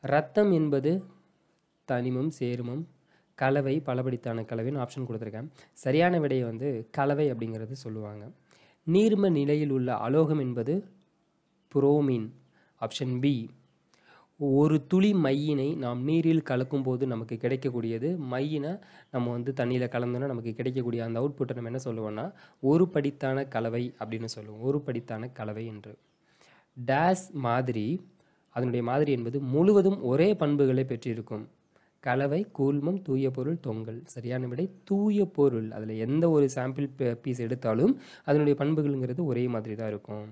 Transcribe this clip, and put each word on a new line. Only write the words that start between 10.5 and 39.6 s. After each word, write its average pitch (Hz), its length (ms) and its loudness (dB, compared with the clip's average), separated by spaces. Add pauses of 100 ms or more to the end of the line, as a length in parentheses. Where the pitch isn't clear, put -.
புரோமின். 139 560 4 (540)
ஆப்ஷன் 127 380 -4
பி. 139 140 4 (1040)
ஒரு 147 380 4 (100)
துளி 190 260 4
மையினை 143 600 2
நாம் 123 280 -4
நீரில் 165 460 2
கலக்கும்போது 127 560 0
நமக்கு 117 300 -4
கிடைக்கக்கூடியது, 123 720 -2 (220)
மையினை 143 400 -2 (400)
நம்ம 120 200 -2
வந்து 123 220 -4
தண்ணியில 123 340 0
கலந்தோன்னா 123 460 -4
நமக்கு 113 200 -6
கிடைக்கக்கூடிய 120 500 -4
அந்த 113 180 -4
அவுட்புட்டை 135 340 -4
நம்ம 117 160 -8
என்ன 127 140 -6
சொல்லுவோம்னா, 110 400 -6 (340)
ஒரு 165 280 4
படித்தான 139 600 -2
கலவை 117 360 -2 (160)
அப்படின்னு 113 260 -6
சொல்லுவோம். 107 360 -12
ஒரு 139 200 0
படித்தான 120 500 -8
கலவை 107 360 -8
என்று. 104 260 -16 (840)
டேஸ் 151 540 2
மாதிரி, 123 560 -2 (680)
அதனுடைய 120 280 0
மாதிரி 143 280 0
என்பது 120 300 -2
முழுவதும் 190 600 4
ஒரே 139 320 4
பண்புகளை 143 520 2
பெற்றிருக்கும். 117 580 -6 (600)
கலவை, 139 360 0 (140)
கூழ்மம், 143 480 0
தூய 135 300 0
பொருள், 135 280 -4
தொங்கல். 113 460 -8
சரியான 123 420 -6
விடை 127 180 -4 (180)
தூய 202 420 2
பொருள். 127 460 2
அதுல 110 220 -8
எந்த 127 360 2
ஒரு 147 160 6 (100)
சாம்பிள் 135 320 -4 (100)
ப-, 120 240 0
பீஸ் 127 180 -4
எடுத்தாலும் 123 540 2 (300)
அதனுடைய 147 340 4
பண்புகள்ங்கிறது 143 680 0
ஒரே 123 220 0
மாதிரி 113 280 -4